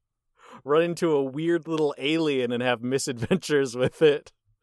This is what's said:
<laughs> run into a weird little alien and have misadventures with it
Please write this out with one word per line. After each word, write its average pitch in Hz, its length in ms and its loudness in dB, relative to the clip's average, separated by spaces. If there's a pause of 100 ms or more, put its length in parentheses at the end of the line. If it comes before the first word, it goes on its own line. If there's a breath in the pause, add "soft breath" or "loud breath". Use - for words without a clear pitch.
(200)
<laughs> - 440 -20
run 151 200 4
into 170 280 0
a 143 120 2
weird 160 440 -2
little 156 300 0
alien 143 540 0
and 120 100 -2
have 123 220 0
misadventures 131 920 -2
with 127 260 -2
it 147 300 2 (320)